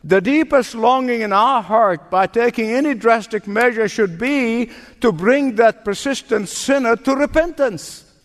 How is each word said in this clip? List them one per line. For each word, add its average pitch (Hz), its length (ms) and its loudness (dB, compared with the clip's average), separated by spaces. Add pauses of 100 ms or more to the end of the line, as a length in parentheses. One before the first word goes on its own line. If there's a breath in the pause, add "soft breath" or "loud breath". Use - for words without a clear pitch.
The 180 160 2
deepest 277 540 0
longing 240 480 0
in 208 100 -2
our 226 300 2
heart 196 480 0
by 185 160 2
taking 226 460 -2
any 277 240 0
drastic 214 520 0
measure 220 400 0
should 185 300 -2
be 240 540 -2 (280 loud breath)
to 233 120 2
bring 233 440 0
that 226 300 2
persistent 214 640 -4
sinner 254 460 0
to 262 200 -2
repentance. 285 960 -4 (140)